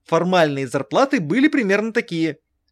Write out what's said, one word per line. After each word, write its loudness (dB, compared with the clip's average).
формальные 0
зарплаты 0
были 2
примерно 0
такие. -4